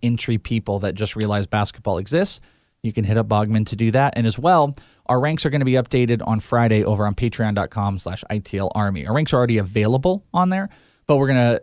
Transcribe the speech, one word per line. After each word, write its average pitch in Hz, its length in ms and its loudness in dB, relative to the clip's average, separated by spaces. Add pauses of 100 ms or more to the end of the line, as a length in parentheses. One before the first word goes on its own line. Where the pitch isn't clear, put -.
entry 117 340 0
people 104 400 -4
that 95 160 -4
just 104 220 -6
realized 104 340 -2
basketball 104 480 -2
exists. 160 420 -2 (440)
You 110 80 -4
can 107 120 -2
hit 107 140 0
up 107 100 0
Bogman 107 380 0
to 107 100 -8
do 113 140 2
that. 131 260 2
And 117 100 0
as 110 120 -2
well, 151 360 2 (300)
our 123 160 0
ranks 156 240 -2
are 147 60 0
gonna 139 160 0
be 127 60 2
updated 123 520 2
on 110 160 0
Friday 113 440 2
over 104 200 0
on 101 100 0
patreon 110 400 -2
dot 98 140 -2
com 101 300 -4
slash - 320 -10
I 107 80 -4
T - 180 -8
L 95 200 -2
Army. 98 300 -2
Our 107 60 -4
ranks 151 220 0
are - 20 4
already 120 220 2
available 110 760 0
on 180 160 2
there, 190 220 -4 (360)
but 147 100 4
we're 139 100 2
gonna, 120 360 4